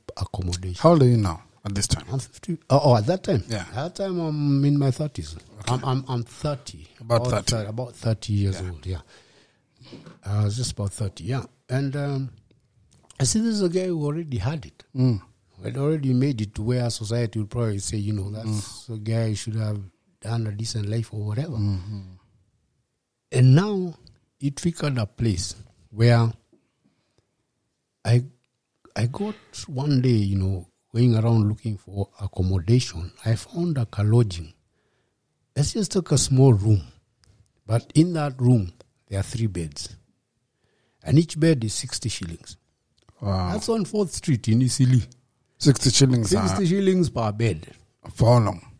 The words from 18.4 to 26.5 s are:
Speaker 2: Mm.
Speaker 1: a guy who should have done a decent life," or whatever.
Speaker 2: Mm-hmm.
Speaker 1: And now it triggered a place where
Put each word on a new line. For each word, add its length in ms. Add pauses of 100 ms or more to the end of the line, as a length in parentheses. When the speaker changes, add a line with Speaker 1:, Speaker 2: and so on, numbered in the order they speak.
Speaker 2:
Mm. 60
Speaker 1:
a 40
guy 300
who 80
should 200
have 220 (420)
done 280
a 40
decent 360
life," 240
or 140
whatever. 300
Speaker 2:
Mm-hmm. 440 (1300)
Speaker 1:
And 220
now 400 (460)
it 160
triggered 420
a 80
place 480 (360)
where 420 (1700)